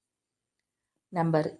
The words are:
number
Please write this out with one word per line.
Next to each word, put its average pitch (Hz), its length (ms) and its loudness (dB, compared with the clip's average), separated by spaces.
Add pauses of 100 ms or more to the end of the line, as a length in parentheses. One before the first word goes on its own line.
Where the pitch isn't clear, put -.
(1160)
number 165 240 2 (180)